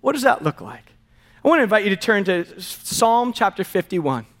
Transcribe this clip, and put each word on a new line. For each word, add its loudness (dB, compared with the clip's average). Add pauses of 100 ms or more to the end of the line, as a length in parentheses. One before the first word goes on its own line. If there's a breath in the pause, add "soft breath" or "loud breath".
What 0
does -4
that 2
look -4
like? -18 (520 soft breath)
I 4
wanna 6
invite 2
you 2
to 0
turn 0
to -2
Psalm 0
chapter -2
fifty-one. -4 (140)